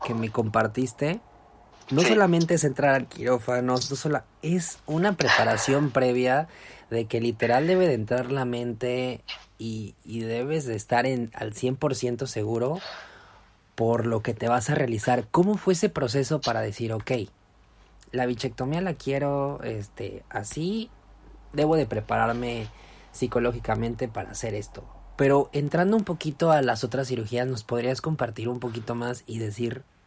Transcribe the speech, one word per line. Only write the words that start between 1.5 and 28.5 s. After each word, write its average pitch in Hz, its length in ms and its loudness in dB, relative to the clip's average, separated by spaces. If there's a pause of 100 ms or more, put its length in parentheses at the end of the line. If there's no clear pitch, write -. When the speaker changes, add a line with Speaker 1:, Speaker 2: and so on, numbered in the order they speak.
Speaker 1:
no 139 120 4
Speaker 2:
Sí. 185 80 6
Speaker 1:
solamente 175 460 6
es 151 80 2
entrar 139 320 4
al 123 120 0
quirófano, 123 680 0
no 131 220 -2
sola-, 147 300 -2 (180)
es 165 340 -2 (100)
una 175 260 2
preparación 127 760 2
previa 127 560 2 (440)
de 117 160 -2
que 113 140 -2
literal 117 440 2
debe 185 220 4
de 143 60 4
entrar 123 380 -2
la 139 140 0
mente 120 760 -4 (360)
y, 110 460 -8
y 110 160 -8
debes 127 460 -2
de 117 100 -2
estar 120 320 2
en, 123 260 -2
al 110 200 -6
cien 127 220 -2
por 139 200 0
ciento 123 320 -2
seguro 117 520 -2 (960)
por 113 300 2
lo 113 160 0
que 117 120 -2
te 117 140 -2
vas 120 220 2
a 147 60 2
realizar. 120 560 2
¿Cómo 190 260 4
fue 185 160 2
ese 196 160 2
proceso 139 520 0
para 113 200 0
decir, 110 320 -4
"Ok, 110 180 -4 (1000)
la 127 140 0
bichectomía 127 560 -2
la 185 140 -2
quiero, 139 680 -2
este, 104 680 -8
así, 180 600 -4 (640)
debo 151 220 4
de 147 100 4
prepararme 113 840 -2 (440)
psicológicamente 117 960 -2
para 104 240 -8
hacer - 240 -6
esto"? - 280 -10 (340)
Pero 139 360 6
entrando 160 440 2
un 208 80 2
poquito 160 460 0
a 151 100 6
las 120 240 2
otras 123 240 -4
cirugías, 120 380 -2
¿nos 123 160 -4
podrías 123 380 -2
compartir 117 480 -4
un 123 120 -4